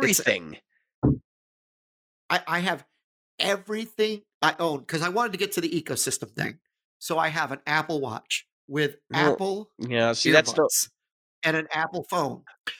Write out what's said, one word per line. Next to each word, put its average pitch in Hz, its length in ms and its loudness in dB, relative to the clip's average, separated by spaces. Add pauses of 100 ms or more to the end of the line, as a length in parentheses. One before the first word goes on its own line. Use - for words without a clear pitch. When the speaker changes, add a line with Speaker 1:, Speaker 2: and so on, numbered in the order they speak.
Speaker 1:
It's 233 180 4
a - 40 -2
Speaker 2:
everything. 87 340 0 (1700)
Speaker 1:
I, 175 180 2
I 170 120 0
have 175 260 -2 (540)
everything 214 840 -2 (180)
I 156 180 2
own, 151 260 -2
'cause 160 160 -4
I 175 80 0
wanted 220 240 0
to 185 40 -6
get 196 160 -2
to 180 80 0
the 170 80 -2
ecosystem 143 600 -4
thing. - 280 -6 (400)
So 165 180 -4
I 160 120 2
have 151 220 -2
an 139 160 -8
Apple 151 340 0
Watch, - 460 -6 (200)
with 143 300 -2 (140)
Speaker 2:
Well, 160 220 4
Speaker 1:
Apple 196 460 -4
Speaker 2:
yeah, 117 340 2
see, 156 180 2
that's 139 220 6
the 160 80 4
Speaker 1:
earbuds - 280 0 (540)
and 160 140 2
an 156 160 -4
Apple 160 360 -2
phone. 147 340 -2 (360)